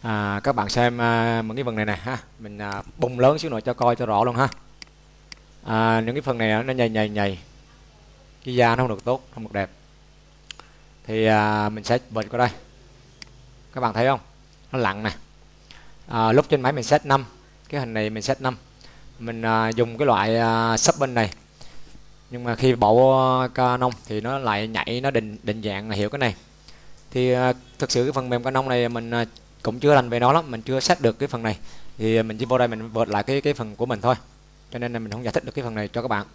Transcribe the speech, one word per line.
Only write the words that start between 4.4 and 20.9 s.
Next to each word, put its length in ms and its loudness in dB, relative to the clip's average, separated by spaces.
À, 420 2
những 80 -2
cái 80 -4
phần 160 -2
này 260 2
nó 80 -4
nhầy, 160 0
nhầy, 200 0
nhầy, 300 -2
cái 100 -8
da 220 4
nó 60 0
không 60 0
được 160 -6
tốt, 300 -2
không 100 -12
được 80 -14
đẹp. 180 -2
Thì, 200 2
à, 420 4
mình 160 -8
sẽ 140 2
vệt 200 -4
qua 80 -4
đây, 100 4
các 80 -6
bạn 120 0
thấy 140 2
không, 140 2
nó 60 -2
lặn 240 0
nè. 80 -2
À, 240 2
lúc 160 4
trên 120 2
máy 120 0
mình 120 -4
set 220 2
năm, 180 2
cái 120 -4
hình 140 -6
này 160 0
mình 120 -8
set 180 -2
năm, 160 -2
mình, 240 -8
à, 260 2
dùng 300 0
cái 80 2
loại, 300 4
à, 400 2
sharpen 380 2